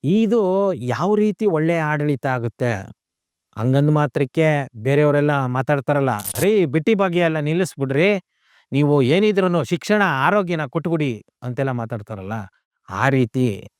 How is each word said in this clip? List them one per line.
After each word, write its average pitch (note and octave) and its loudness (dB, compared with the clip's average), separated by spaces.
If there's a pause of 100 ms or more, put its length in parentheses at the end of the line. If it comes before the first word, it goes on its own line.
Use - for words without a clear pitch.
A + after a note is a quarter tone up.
ಇದು G3 2
ಯಾವ B2+ -2
ರೀತಿ G#3+ 0
ಒಳ್ಳೆ E3 2
ಆಡಳಿತ D3+ -2
ಆಗುತ್ತೆ? A#2 -4 (600)
ಹಂಗಂದ್ C3 2
ಮಾತ್ರಕ್ಕೆ D3 0
ಬೇರೆಯವರೆಲ್ಲ C#3+ 2
ಮಾತಾಡ್ತಾರಲ್ಲ, C3+ 0 (300)
"ರೀ, G3 2
ಬಿಟ್ಟಿ D#3 0
ಭಾಗ್ಯ F#3 0
ಎಲ್ಲ D#3+ 0
ನಿಲ್ಲಿಸ್ಬಿಡ್ರಿ, D#3 0 (500)
ನೀವು C#3+ 2
ಏನಿದ್ರೂನು F3+ 2
ಶಿಕ್ಷಣ, G3+ -2
ಆರೋಗ್ಯನ E3 0
ಕೊಟ್ಬಿಡಿ" D3 -4 (180)
ಅಂತೆಲ್ಲ C3 -4
ಮಾತಾಡ್ತಾರಲ್ಲ, A2 -8 (560)
ಆ G#2+ 0
ರೀತಿ A#2+ 0 (120)